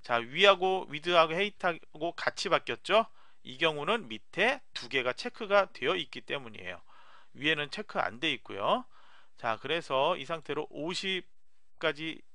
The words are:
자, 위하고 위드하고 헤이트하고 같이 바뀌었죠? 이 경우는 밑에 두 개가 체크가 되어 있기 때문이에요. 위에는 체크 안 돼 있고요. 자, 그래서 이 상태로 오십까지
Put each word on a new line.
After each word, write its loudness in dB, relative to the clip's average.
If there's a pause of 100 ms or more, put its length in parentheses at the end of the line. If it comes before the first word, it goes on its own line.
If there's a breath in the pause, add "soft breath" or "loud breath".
자, 0
위하고 6
위드하고 4
헤이트하고 -2
같이 -2
바뀌었죠? 4 (380 soft breath)
이 -12
경우는 2
밑에 0 (120)
두 -8
개가 2
체크가 2
되어 0
있기 -6
때문이에요. -8 (520 loud breath)
위에는 0
체크 -6
안 0
돼 0
있고요. 0 (520 soft breath)
자, -2
그래서 0
이 -8
상태로 -6
오십까지 -6 (140)